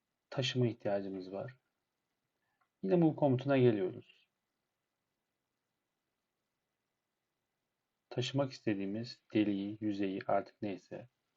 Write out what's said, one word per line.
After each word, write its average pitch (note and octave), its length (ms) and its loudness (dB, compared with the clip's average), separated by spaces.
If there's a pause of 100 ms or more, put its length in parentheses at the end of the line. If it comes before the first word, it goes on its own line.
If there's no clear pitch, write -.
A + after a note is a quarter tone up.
(300)
taşıma B2+ 360 0
ihtiyacımız G2 680 -4
var. A2 240 -8 (1300)
Yine F#3 200 4
bu D#3 140 4
komutuna C3+ 420 2
geliyoruz. A2 720 2 (3750)
Taşımak C3 420 -2
istediğimiz G#2 680 -4 (140)
deliği, G#2 460 0
yüzeyi G2 460 -2
artık - 360 -2
neyse G2 460 -10 (280)